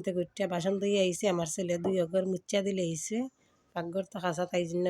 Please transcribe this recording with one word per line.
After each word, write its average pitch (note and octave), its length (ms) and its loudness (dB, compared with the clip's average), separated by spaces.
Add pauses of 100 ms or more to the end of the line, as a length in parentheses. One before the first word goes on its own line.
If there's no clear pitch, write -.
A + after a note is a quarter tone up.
থেকে F3+ 180 0
উঠিয়া F#3+ 300 -4
বাসন F3 280 0
ধুইয়া G3+ 240 2
আইছি, F3+ 280 0
আমার E3 220 0
ছেলে F3 280 0
দুই F#3+ 120 2 (100)
অগর F#3 260 0
মুচ্চা F#3+ 300 0
দিলে F#3+ 280 0
আইছে। E3 280 -4 (580)
পাকঘর F3 360 -4
তো G#3 120 -10
খাসা, F3 280 0
তাই F3 180 2
জন্য F3 200 0